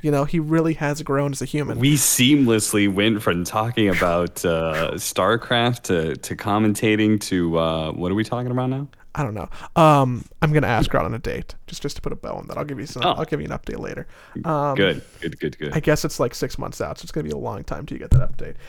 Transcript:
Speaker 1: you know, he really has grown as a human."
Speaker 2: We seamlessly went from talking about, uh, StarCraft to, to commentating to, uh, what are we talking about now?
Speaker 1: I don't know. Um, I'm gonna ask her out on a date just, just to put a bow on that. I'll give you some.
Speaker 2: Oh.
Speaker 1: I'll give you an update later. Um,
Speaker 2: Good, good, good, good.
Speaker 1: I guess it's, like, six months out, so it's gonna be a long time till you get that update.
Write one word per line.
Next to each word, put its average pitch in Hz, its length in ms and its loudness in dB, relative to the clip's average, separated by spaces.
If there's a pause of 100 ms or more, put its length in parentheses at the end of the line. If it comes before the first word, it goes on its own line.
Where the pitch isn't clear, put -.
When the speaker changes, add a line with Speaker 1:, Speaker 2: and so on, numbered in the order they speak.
Speaker 1:
you 156 100 0
know, 139 120 2
he 160 160 0
really 160 360 2
has 147 260 -4
grown 143 320 -2
as - 80 -8
a 127 40 -6
human." 127 340 -4
Speaker 2:
We 143 160 4
seamlessly 120 960 4
went 104 280 2
from 90 220 0
talking 110 460 0
about, 87 560 0
uh, 82 480 0
StarCraft 117 920 0
to, 80 320 0
to - 220 -8
commentating 107 840 2
to, 85 360 0
uh, 80 340 0
what 90 180 -4
are 98 60 0
we 110 80 0
talking 123 280 -4
about 127 180 -2
now? 139 180 -4 (280)
Speaker 1:
I 151 80 -2
don't 107 100 -4
know. 98 160 -8 (260)
Um, 139 500 6 (180)
I'm 151 100 4
gonna 139 140 4
ask 113 240 2
her - 80 2
out 80 60 0
on 90 100 -4
a - 20 -6
date - 380 -6 (100)
just, - 160 -14
just 143 140 -8
to - 80 -12
put - 100 -4
a - 20 -10
bow - 200 -8
on - 140 -12
that. - 100 -10
I'll - 60 -2
give 139 140 -8
you 135 60 -8
some. - 180 -10
Speaker 2:
Oh. 175 100 4
Speaker 1:
I'll 156 120 -4
give 147 160 -2
you 147 60 -8
an - 40 -8
update - 280 -8
later. - 260 -10 (400)
Um, 147 300 0
Speaker 2:
Good, 95 260 2 (200)
good, - 180 -8
good, 73 180 -6
good. 73 160 -6
Speaker 1:
I 160 60 0
guess 151 260 2
it's, - 140 -4
like, 123 160 -2
six - 240 -6
months - 220 -8
out, 76 180 -8
so - 40 -16
it's 165 80 -12
gonna 156 120 -4
be 151 80 -6
a 143 60 -6
long 113 260 -8
time - 240 -8
till - 80 -8
you - 40 -10
get - 120 -2
that - 200 8
update. - 220 -2 (160)